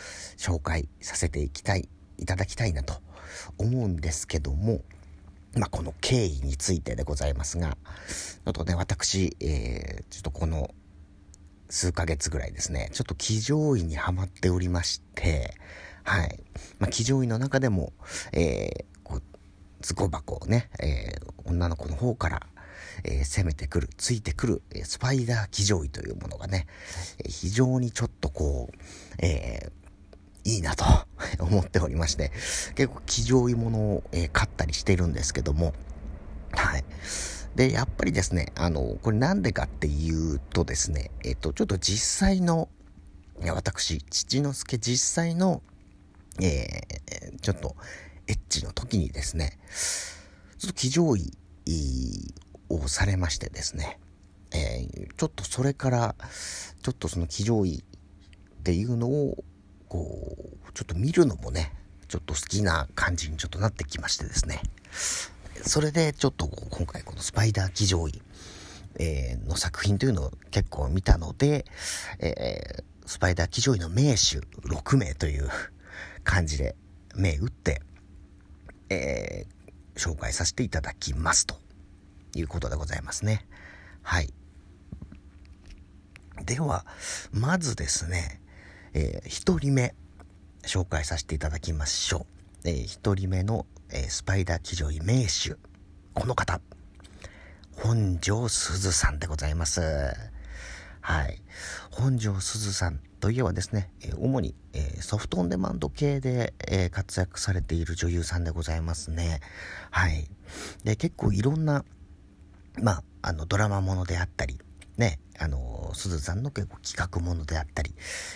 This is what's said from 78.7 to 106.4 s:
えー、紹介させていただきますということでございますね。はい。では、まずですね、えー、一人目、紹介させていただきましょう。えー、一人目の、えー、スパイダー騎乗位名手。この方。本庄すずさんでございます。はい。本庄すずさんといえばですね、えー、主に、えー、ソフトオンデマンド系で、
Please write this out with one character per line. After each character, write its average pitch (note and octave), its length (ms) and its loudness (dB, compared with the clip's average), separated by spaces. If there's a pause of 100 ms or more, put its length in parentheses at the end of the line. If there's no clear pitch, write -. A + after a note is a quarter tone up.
え A1 560 -4 (480)
ー、 - 40 -14
紹 D#2+ 180 -2
介 - 160 -4
さ - 120 0
せ - 100 0
て - 80 0
い A2 60 0
た - 120 0
だ - 140 -6
き - 200 -6
ま D#2+ 180 2
す - 140 4
と - 100 -8 (800)
い E2 80 -2
う - 60 -2
こ D#2+ 120 -2
と B1+ 80 -2
で - 80 -2
ご D2+ 80 -2
ざ D#2 120 -4
い B1+ 60 -6
ま C2+ 100 -10
す - 120 -4
ね。 G#2+ 220 0 (560)
は E2+ 180 0
い。 C#2+ 120 -4 (2000)
で B2 140 -2
は、 D3 260 0 (460)
ま C#3 280 2
ず C#3 180 0
で D2 120 -4
す - 200 0
ね、 F2 320 -4 (540)
え C#2 300 0
ー、 - 40 -12
一 - 300 2
人 C#3 160 2
目、 B2+ 200 4 (680)
紹 - 260 -2
介 D#2 160 0
さ D#2+ 140 -2
せ - 80 -6
て - 80 -4
い D#2 40 -2
た D2+ 120 -2
だ D#2 100 -4
き - 120 -4
ま D2 140 0
し - 280 0
ょ - 140 -4
う。 - 140 -20 (220)
え F2 60 2
ー、 C2+ 140 0
一 - 300 0
人 F#2+ 140 0
目 F#2 140 2
の、 G#2+ 240 0 (240)
え C2+ 140 -4
ー、 - 40 -4
ス - 140 -4
パ - 140 2
イ F#2+ 80 4
ダ E2 140 2
ー - 40 -6
騎 - 140 -6
乗 D2+ 140 0
位 D2+ 100 -4
名 A#2 240 4
手。 - 320 -2 (580)
こ - 120 0
の B2 80 0
方。 - 260 0 (1120)
本 G#2+ 480 2
庄 A2 260 2
す - 300 0
ず F#2+ 140 2
さ - 180 4
ん D2 80 -6
で - 80 -4
ご D#2 100 -4
ざ D2+ 120 -2
い D2+ 60 0
ま D#2+ 120 0
す。 - 140 0 (1200)
は D#2 240 0
い。 - 180 -6 (480)
本 B2+ 300 2
庄 G#2 200 0
す - 180 -2
ず G#2 140 -2
さ F#2 180 0
ん C#2 100 -6 (200)
と G2+ 100 4
い A#2+ 100 2
え - 20 4
ば F#2 100 2
で F2 100 -2
す - 100 -6
ね、 G2+ 180 0 (120)
え - 100 -6
ー、 - 60 -6
主 B2+ 220 2
に、 - 140 -2 (180)
え - 60 -6 (200)
ー、 - 40 -6
ソ - 140 -2
フ - 120 -2
ト F3 100 -2
オ F3+ 40 2
ン E3+ 60 0
デ F#3 80 0
マ F#3 140 0
ン F3+ 80 -4
ド D3 120 -2
系 C#3+ 300 2
で、 B2 340 0 (140)